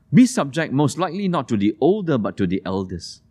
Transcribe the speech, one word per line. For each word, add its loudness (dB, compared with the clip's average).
"Be 8
subject, -2
most 2
likely -2
not -2
to 0
the 2
older, 2
but -4
to 0
the -2
elders." -8